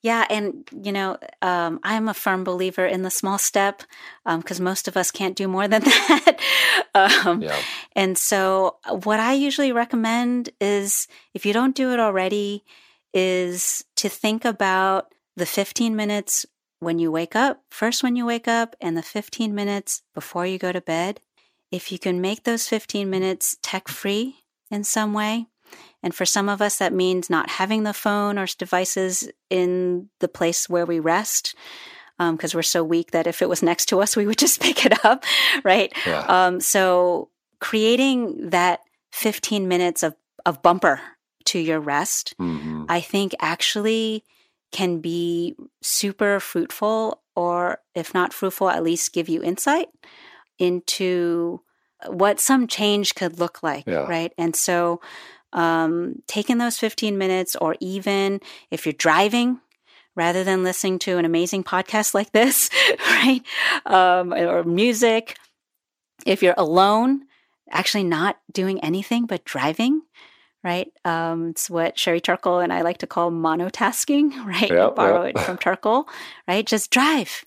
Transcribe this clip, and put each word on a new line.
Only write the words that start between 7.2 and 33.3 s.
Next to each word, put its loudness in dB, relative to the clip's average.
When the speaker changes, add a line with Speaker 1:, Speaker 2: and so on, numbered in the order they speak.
Speaker 2:
Yeah. -4
Speaker 1:
and 0
so 0
what 2
I 2
usually 0
recommend -2
is, -2
if -8
you 2
don't 2
do 0
it 0
already, 0
is 0
to -2
think -2
about 2
the -2
fifteen -2
minutes -2
when -2
you 2
wake -2
up, 0
first -2
when 0
you -2
wake -2
up, 0
and -4
the -2
fifteen -6
minutes -4
before -6
you -4
go -4
to -4
bed. -4
If -10
you -10
can -2
make -4
those -2
fifteen -4
minutes -2
tech-free -6
in -6
some -2
way, -2
and -4
for -4
some 0
of -2
us, 0
that 0
means 0
not 0
having -2
the -2
phone 0
or -2
s-, -6
devices -2
in 0
the 0
place -2
where 0
we 0
rest, 0
um, 2
'cause -6
we're 0
so 0
weak 0
that 2
if -2